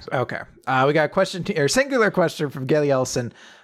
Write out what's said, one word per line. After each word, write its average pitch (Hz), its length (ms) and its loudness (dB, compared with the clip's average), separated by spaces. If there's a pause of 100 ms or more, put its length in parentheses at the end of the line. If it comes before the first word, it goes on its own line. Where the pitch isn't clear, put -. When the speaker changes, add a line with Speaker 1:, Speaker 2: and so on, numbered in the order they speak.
Speaker 1:
So. - 180 -6
Speaker 2:
Okay. - 220 -4 (260)
Uh, 131 200 2
we 147 60 4
got 156 120 4
a 147 40 0
question, 190 360 -2
t-, 196 140 -2
or 143 100 4
singular 254 420 2
question 156 400 0
from 131 160 -8
Gaily 147 240 2
Ellison. 127 420 -2 (320)